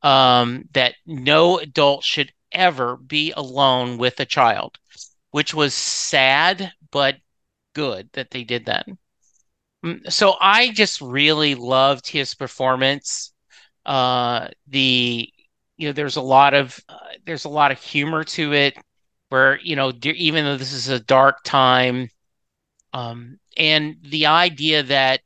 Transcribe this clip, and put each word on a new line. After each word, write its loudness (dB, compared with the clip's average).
Um, 2
that 0
no 2
adult 0
should -4
ever -2
be -6
alone 0
with -2
a -4
child, -2
which -4
was 2
sad, 0
but -2
good -8
that -12
they -10
did -6
that. -4
Mm, -8
so 2
I 4
just -2
really 0
loved 0
his -6
performance. -4
Uh, -2
the, -2
you -8
know, -6
there's -6
a -6
lot 6
of, 0
uh, -20
there's -10
a -10
lot 2
of -6
humor -4
to -4
it, 0
where, 2
you -6
know, -2
d-, -8
even 0
though -2
this -10
is -10
a -2
dark 4
time, 2
um, -14
and 0
the -4
idea 2
that 0